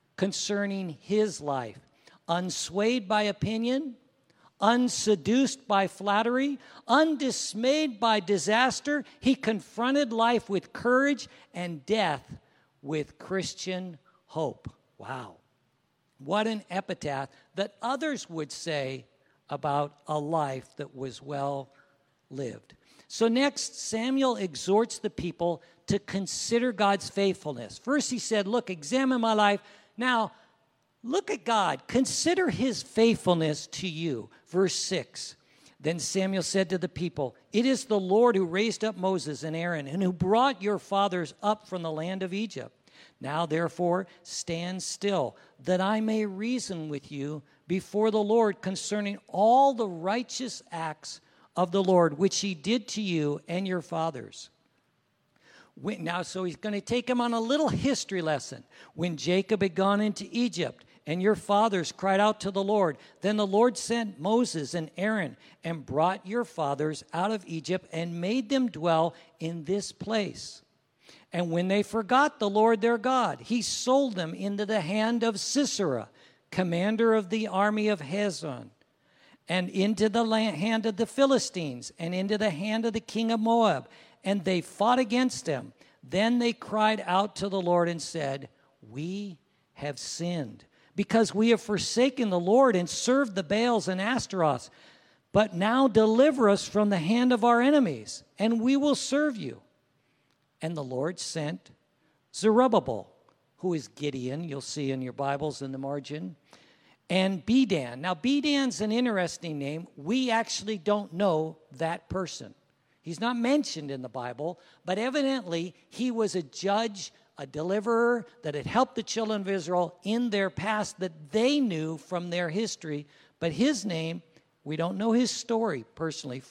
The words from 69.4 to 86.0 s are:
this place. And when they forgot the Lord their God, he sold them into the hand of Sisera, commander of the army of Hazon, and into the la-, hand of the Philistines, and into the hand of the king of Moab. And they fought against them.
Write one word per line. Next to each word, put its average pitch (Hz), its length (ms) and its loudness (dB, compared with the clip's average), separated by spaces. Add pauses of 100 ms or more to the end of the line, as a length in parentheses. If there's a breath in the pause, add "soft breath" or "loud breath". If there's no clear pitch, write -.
this 190 280 -4
place. - 680 -6 (680 loud breath)
And 175 180 -2
when 175 180 0
they 202 140 2
forgot 247 560 2
the 202 120 0
Lord 220 300 4
their 233 180 2
God, 233 420 0
he 233 220 -2
sold 254 520 0
them 175 200 -4
into 202 320 -4
the 214 140 0
hand 214 420 0
of 226 160 0
Sisera, 175 720 0 (420 soft breath)
commander 202 640 2
of 208 160 0
the 220 160 -2
army 214 420 2
of 208 120 2
Hazon, 147 720 -4 (800 soft breath)
and 180 200 -2
into 202 400 2
the 226 160 2
la-, 220 260 0
hand 214 360 -2
of 214 100 -2
the 226 100 0
Philistines, 180 920 0
and 170 160 -4
into 196 220 -2
the 208 140 0
hand 214 340 -2
of 226 100 -2
the 226 60 -4
king 226 300 -2
of 226 80 2
Moab. 214 500 4 (360 loud breath)
And 196 200 0
they 180 160 2
fought 233 380 2
against 247 460 0
them. 135 280 -4 (300 soft breath)